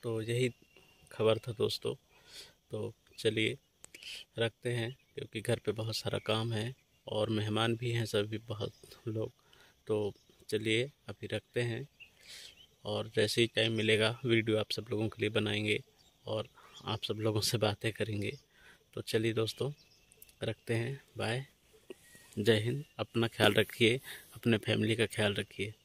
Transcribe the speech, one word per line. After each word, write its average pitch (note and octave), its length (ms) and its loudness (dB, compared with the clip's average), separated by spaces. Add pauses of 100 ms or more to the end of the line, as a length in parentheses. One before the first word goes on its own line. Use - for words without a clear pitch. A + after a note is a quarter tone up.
तो A2+ 200 -2
यही A#2+ 280 0 (600)
खबर A2 260 4
था A2+ 140 -8
दोस्तों। A2+ 420 0 (760)
तो G#2+ 240 -6 (240)
चलिए A2 400 2 (800)
रखते A2+ 340 -2
हैं, A#2+ 240 -4 (180)
क्योंकि - 260 -8
घर A2+ 180 0
पे - 140 -2
बहुत A2 240 -4
सारा G#2 220 -2
काम A2 340 0
है A2 220 -2 (340)
और G#2+ 220 0
मेहमान A2 460 2
भी A#2+ 140 -4
हैं A#2 160 0
सभी G#2+ 320 0
बहुत A2 340 -8 (360)
लोग। A2 240 -4 (540)
तो G#2 280 0 (340)
चलिए A2 440 0 (160)
अभी G#2 180 -12
रखते - 340 -4
हैं, A#2+ 280 -4 (960)
और G#2+ 320 -4
जैसे A2 240 2
ही A#2 60 6
टाइम A2+ 260 0
मिलेगा A2 520 2
वीडियो A2+ 340 4
आप G#2 120 -2
सब G#2+ 200 -6
लोगों G#2+ 180 0
के - 120 -8
लिए G#2+ 100 0
बनाएंगे G#2+ 500 0 (460)
और G#2+ 220 -4 (360)
आप G#2+ 180 -4
सब G#2+ 120 -4
लोगों G#2+ 260 0
से - 180 0
बातें G#2+ 340 0
करेंगे। G#2 460 -4 (560)
तो A#2 60 -8
चलिए A2+ 320 0
दोस्तों, A2+ 400 0 (680)
रखते A2 320 -4
हैं, A#2 300 -4 (120)
बाय, A2+ 300 -2 (920)
जय G#2+ 200 6
हिंद। B2+ 260 -2 (140)
अपना A2+ 300 0
ख्याल G#2 240 6
रखिए, A2 480 4 (340)
अपने A2+ 240 4
फैमिली A2 380 2
का A2+ 100 2
ख्याल G#2 280 0
रखिए। G#2+ 400 -6 (100)